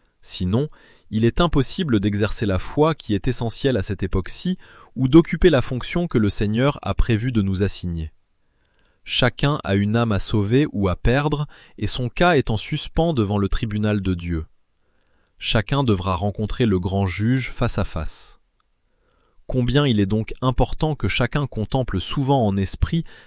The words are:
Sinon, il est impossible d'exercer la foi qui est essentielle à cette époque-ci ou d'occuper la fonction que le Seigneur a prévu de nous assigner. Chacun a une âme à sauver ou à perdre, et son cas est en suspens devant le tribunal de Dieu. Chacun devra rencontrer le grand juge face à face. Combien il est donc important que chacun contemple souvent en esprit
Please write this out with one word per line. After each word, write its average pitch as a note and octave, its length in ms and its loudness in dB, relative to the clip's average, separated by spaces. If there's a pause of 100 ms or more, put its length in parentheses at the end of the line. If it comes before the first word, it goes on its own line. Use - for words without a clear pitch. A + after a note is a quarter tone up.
(240)
Sinon, G#2+ 440 -2 (440)
il A2 140 2
est A#2 160 2
impossible C3+ 580 2
d'exercer G2+ 480 0
la F#2+ 100 0
foi D3+ 380 0
qui - 180 -6
est G2 140 -2
essentielle B2 500 -2
à F#2+ 60 -2
cette F#2+ 180 -6
époque-ci G2 560 -2 (380)
ou C3 120 0
d'occuper E3 440 6
la C3+ 100 4
fonction D3 460 -4
que - 100 -2
le G#2 140 4
Seigneur A#2 500 0
a G2+ 140 -4
prévu A#2 360 2
de A2+ 120 2
nous F#2+ 180 -2
assigner. E2+ 500 -4 (920)
Chacun - 600 0
a G2+ 120 0
une G#2 200 2
âme A#2 160 2
à G2+ 60 2
sauver A2 540 2
ou G2 180 0
à E2+ 60 -2
perdre, C#3+ 500 0 (320)
et - 80 -4
son B2 240 -2
cas F3 260 2
est B2+ 140 2
en A2+ 80 0
suspens D#3+ 560 -2
devant G#2 240 0
le G2+ 100 2
tribunal G#2+ 540 0
de F#2 140 0
Dieu. E2+ 300 -4 (920)
Chacun C#3 460 0
devra F#2+ 320 0
rencontrer G#2 500 -2
le G2 140 2
grand F#2+ 260 0
juge A2 460 -2
face - 260 -2
à G#2 60 0
face. - 560 -8 (1080)
Combien B2 400 2
il A#2+ 140 2
est G2 80 2
donc A2 340 -2
important C#3 540 0
que A#2 120 -4
chacun C3+ 380 -2
contemple A2 540 -4
souvent C3+ 480 0
en G2 100 0
esprit G2+ 460 -2 (240)